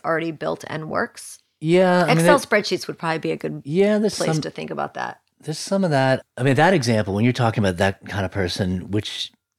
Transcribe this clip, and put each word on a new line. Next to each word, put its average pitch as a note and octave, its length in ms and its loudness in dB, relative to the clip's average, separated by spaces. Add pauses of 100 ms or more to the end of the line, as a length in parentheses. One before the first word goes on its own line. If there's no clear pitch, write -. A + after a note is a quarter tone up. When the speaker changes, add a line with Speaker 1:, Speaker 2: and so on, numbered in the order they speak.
Speaker 1:
already E3 260 -2
built D#3+ 380 -6
and D#3 200 -10
works? - 520 -6 (200)
Speaker 2:
Yeah, F3+ 440 4
I D#3+ 60 0
mean, G3 80 4
Speaker 1:
Excel F3 200 6
Speaker 2:
that - 100 -6
Speaker 1:
spreadsheets G3+ 380 0
would D3+ 100 -8
probably D#3+ 220 -4
be D#3+ 140 -4
a D#3 40 -4
good D3+ 280 -8
Speaker 2:
Yeah, G3 340 2
there's G#3 180 0
Speaker 1:
place E3 180 -2
Speaker 2:
some D#3 80 0
Speaker 1:
to D#3+ 80 -6
think - 200 -12
about C#3+ 240 -8
that. - 260 -8 (200)
Speaker 2:
There's D#3 180 -10
some G3 240 -2
of F3+ 80 2
that. C3+ 340 2 (120)
I B2 80 -4
mean, C3+ 100 4
that E3 200 4
example, A2+ 380 2
when G2+ 120 0
you're B2 80 4
talking A2+ 320 0
about F#2 140 2
that F#2+ 280 0
kind G2 180 -4
of F2+ 60 -4
person, F#2 600 -4
which - 400 -6 (260)